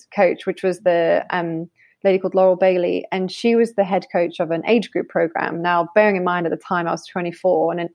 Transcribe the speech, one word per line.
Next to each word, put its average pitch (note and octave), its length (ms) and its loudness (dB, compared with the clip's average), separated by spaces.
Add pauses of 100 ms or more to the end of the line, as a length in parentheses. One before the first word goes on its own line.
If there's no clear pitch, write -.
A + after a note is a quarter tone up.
(140)
coach, F3+ 320 2
which F#3 160 -4
was F#3 180 -2
the, E3+ 500 2
um, E3+ 380 -4 (360)
lady F#3+ 160 4
called F#3 160 -4
Laurel F#3 200 4
Bailey, F3+ 540 0
and F#3 220 -4
she A#3 240 0
was A#3 180 2
the G3 100 2
head F#3 280 -2
coach E3+ 260 -2
of E3 140 -2
an E3 120 -2
age A3 280 0
group - 160 -4
program. E3+ 520 -2
Now, F3 340 0
bearing G#3+ 220 4
in F3+ 80 -2
mind F3+ 220 -2
at D#3+ 40 -2
the E3 60 -2
time E3+ 300 -4
I E3+ 60 -2
was E3 140 -6
twenty-four, F3 640 -2
and F3 80 -4
an E3+ 140 -6